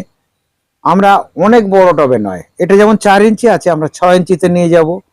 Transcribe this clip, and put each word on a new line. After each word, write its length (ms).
আমরা 260
অনেক 340
বড় 220
টবে 260
নয়, 240
এটা 180
যেমন 200
চার 260
ইঞ্চি 260
আছে 220
আমরা 180
ছয় 280
ইঞ্চিতে 320
নিয়ে 200
যাব। 200